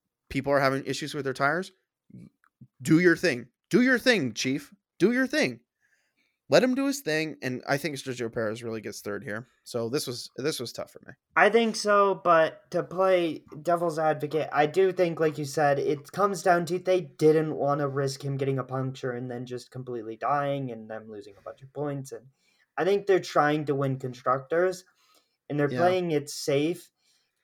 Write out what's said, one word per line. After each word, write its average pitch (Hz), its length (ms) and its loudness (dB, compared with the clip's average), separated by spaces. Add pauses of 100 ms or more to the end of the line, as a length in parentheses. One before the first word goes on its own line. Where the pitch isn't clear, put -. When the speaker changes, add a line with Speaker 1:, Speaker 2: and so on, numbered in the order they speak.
(300)
Speaker 1:
People 139 240 -2
are 139 60 4
having 135 260 0
issues 139 300 -8
with 139 100 -6
their 135 80 -4
tires. 151 380 -2 (1120)
Do 147 180 6
your 175 180 6
thing. 123 300 -2 (240)
Do 208 100 6
your 254 160 4
thing, 202 360 2
Chief. 139 380 -4 (280)
Do 208 120 4
your 262 140 0
thing." 226 360 -2 (880)
Let 165 120 8
him 254 100 2
do 277 140 -2
his 277 140 -4
thing, 156 420 -2
and 127 260 -4
I 143 80 2
think 147 180 -6
Sergio 123 380 -8
Perez 113 300 -4
really 113 180 -8
gets 104 200 -12
third 101 220 -8
here. 107 220 -8 (200)
So 117 220 -4
this 127 200 -2
was, 120 280 -10
this 147 240 -4
was 123 140 -10
tough - 160 -10
for - 160 -20
me. - 80 -20 (220)
Speaker 2:
I 185 160 6
think 226 240 2
so, 202 480 2
but 160 480 2
to 170 100 0
play 175 600 0 (180)
devil's 170 380 0
advocate, 151 520 0
I 147 140 4
do 185 260 2
think, 170 280 0
like 156 180 2
you 151 80 -4
said, 143 320 2
it 143 340 -2
comes 196 300 0
down 175 240 2
to 180 140 -4
they 180 220 2
didn't 156 540 2
wanna 143 320 0
risk 135 380 -4
him 139 100 -4
getting 135 220 -2
a 127 60 -4
puncture 131 480 -6
and 123 180 -8
then 123 160 -8
just 120 240 -12
completely 120 460 -10
dying 139 560 -2
and 110 180 -14
them 110 180 -12
losing 104 300 -16
a - 60 -20
bunch - 180 -16
of 135 100 -20
points. 139 400 -8
And 113 140 -16 (500)
I 151 80 -2
think 196 220 2
they're 190 140 4
trying 151 460 0
to 143 100 -2
win 135 240 -2
constructors, 135 840 -2 (640)
and 147 80 0
they're 143 120 2
Speaker 1:
Yeah. 127 60 -4
Speaker 2:
playing 180 320 2
it 143 220 -2
safe. 151 580 -2 (540)